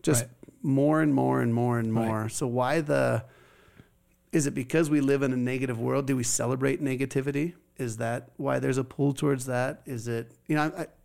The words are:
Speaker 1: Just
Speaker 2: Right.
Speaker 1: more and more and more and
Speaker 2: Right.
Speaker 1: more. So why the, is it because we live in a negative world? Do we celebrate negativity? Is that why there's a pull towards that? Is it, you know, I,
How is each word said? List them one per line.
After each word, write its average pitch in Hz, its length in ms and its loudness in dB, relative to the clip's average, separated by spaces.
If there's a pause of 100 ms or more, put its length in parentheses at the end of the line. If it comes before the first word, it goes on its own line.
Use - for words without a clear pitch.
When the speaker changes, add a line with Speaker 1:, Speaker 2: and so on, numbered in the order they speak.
Speaker 1:
Just 123 200 2
Speaker 2:
Right. - 80 -12 (320)
Speaker 1:
more 147 380 4
and 151 120 4
more 131 280 2
and 117 120 2
more 120 260 2
and 113 160 0
Speaker 2:
Right. 113 120 2
Speaker 1:
more. 110 220 -2
So - 180 -4
why 127 340 0
the, 131 440 0 (1080)
is 143 160 2
it - 60 -4
because 147 360 0
we 147 120 4
live 135 220 2
in 127 100 0
a 127 40 0
negative 127 420 -2
world? 131 280 -2
Do 135 80 0
we 123 80 0
celebrate 131 580 0
negativity? 139 720 -2 (240)
Is 117 200 -6
that 117 400 -4
why 131 220 0
there's 131 200 0
a 131 40 -2
pull 139 300 0
towards 139 320 0
that? 127 400 -2
Is 117 220 -8
it, 117 240 -6 (160)
you 156 80 0
know, 151 200 2
I, 170 120 -8 (180)